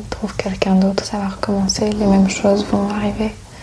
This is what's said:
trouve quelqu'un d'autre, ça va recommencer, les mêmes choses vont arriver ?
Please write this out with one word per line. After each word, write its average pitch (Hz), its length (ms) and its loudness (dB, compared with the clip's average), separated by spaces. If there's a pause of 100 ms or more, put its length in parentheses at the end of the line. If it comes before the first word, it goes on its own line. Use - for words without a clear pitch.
trouve - 280 -8
quelqu'un 190 400 0
d'autre, 196 280 2
ça 214 140 -6
va 196 100 -2
recommencer, 196 640 -2
les 208 160 0
mêmes 196 240 6
choses 202 340 2
vont 202 240 0
arriver ? 208 460 -2 (280)